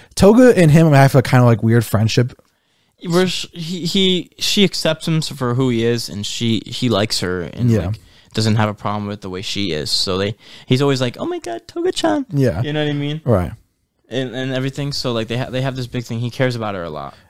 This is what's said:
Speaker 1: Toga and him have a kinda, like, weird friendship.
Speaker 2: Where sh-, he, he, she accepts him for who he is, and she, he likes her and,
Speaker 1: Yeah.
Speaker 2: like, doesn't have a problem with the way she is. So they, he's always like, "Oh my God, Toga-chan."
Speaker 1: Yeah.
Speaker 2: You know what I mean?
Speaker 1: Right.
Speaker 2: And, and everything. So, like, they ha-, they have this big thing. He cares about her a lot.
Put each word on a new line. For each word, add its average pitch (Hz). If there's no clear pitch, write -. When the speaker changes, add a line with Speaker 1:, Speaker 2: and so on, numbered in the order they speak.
Speaker 1:
Toga 226
and 165
him 160
have 135
a 131
kinda, 123
like, 117
weird 113
friendship. 113
Speaker 2:
Where 180
sh-, -
he, 170
he, 185
she -
accepts 165
him 160
for 127
who 131
he 113
is, 117
and 101
she, 113
he 123
likes 107
her 90
and, 117
Speaker 1:
Yeah. 101
Speaker 2:
like, 101
doesn't 110
have 107
a 104
problem 104
with 101
the 98
way 92
she 101
is. 76
So -
they, 101
he's 127
always 139
like, 123
"Oh 240
my 349
God, -
Toga-chan." 330
Speaker 1:
Yeah. 127
Speaker 2:
You 147
know 151
what 151
I 143
mean? 147
Speaker 1:
Right. 95
Speaker 2:
And, 123
and 131
everything. 139
So, 123
like, 113
they 117
ha-, 123
they 127
have 131
this 127
big 123
thing. 117
He 120
cares 127
about 107
her 90
a 82
lot. 71